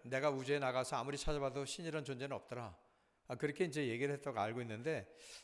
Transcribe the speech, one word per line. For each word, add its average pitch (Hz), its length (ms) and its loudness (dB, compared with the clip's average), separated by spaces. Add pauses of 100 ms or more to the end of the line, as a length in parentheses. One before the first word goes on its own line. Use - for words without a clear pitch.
"내가 135 260 2
우주에 135 300 2
나가서 127 380 2
아무리 139 200 0
찾아봐도 139 480 0
신이란 156 380 -2
존재는 135 320 -4
없더라." 113 420 -8 (500)
아, 127 80 -4
그렇게 147 300 2
이제 147 220 2
얘기를 127 260 2
했다고 139 260 -2
알고 113 220 2
있는데, 117 500 -4 (320)